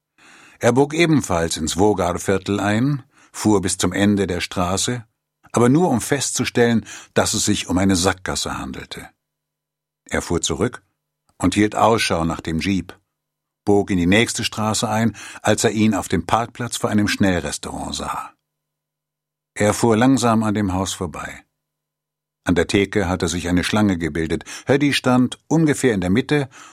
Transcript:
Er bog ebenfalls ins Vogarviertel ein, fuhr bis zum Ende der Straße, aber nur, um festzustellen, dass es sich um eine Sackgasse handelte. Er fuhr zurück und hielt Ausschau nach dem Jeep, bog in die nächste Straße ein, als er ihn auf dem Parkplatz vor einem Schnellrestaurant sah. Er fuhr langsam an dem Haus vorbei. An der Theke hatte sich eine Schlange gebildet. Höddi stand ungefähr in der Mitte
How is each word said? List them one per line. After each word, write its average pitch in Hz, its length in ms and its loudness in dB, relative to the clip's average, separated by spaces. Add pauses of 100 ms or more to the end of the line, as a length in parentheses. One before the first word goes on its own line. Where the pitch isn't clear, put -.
(580)
Er 117 140 4
bog 143 220 2
ebenfalls 123 640 2
ins 80 200 -4
Vogarviertel 95 840 0
ein, 120 420 0 (300)
fuhr 107 280 2
bis 90 180 -4
zum 92 140 -2
Ende 101 340 2
der 87 140 -4
Straße, 98 640 -4 (480)
aber 120 160 4
nur, 160 220 4
um 117 100 2
festzustellen, 120 840 0 (280)
dass 98 200 2
es 101 100 -2
sich - 240 -2
um 90 100 0
eine 98 180 4
Sackgasse 85 640 -4
handelte. 67 500 -14 (960)
Er - 180 -4
fuhr 85 180 -2
zurück 87 420 -4 (560)
und 87 160 0
hielt 104 220 2
Ausschau 101 480 2
nach 80 160 -4
dem 80 200 -4
Jeep, 90 380 -4 (680)
bog 101 260 4
in 95 80 2
die 87 80 2
nächste 110 380 2
Straße 107 440 -4
ein, 110 280 -2 (260)
als 107 220 2
er - 60 4
ihn 110 240 2
auf 90 140 -4
dem 85 180 -2
Parkplatz 117 500 -2
vor 113 140 -2
einem 104 180 0
Schnellrestaurant - 840 -4
sah. - 380 -8 (1200)
Er 104 200 2
fuhr 113 220 2
langsam 117 460 4
an 107 120 -2
dem 104 180 -2
Haus 92 200 -2
vorbei. - 500 -10 (1000)
An 90 100 0
der 85 140 0
Theke 98 400 0
hatte 90 180 -2
sich 85 220 -4
eine 87 160 0
Schlange 104 340 0
gebildet. 80 460 -4 (220)
Höddi 143 260 2
stand 127 460 0 (100)
ungefähr 143 460 2
in 95 60 -2
der 90 100 -2
Mitte 131 380 0 (240)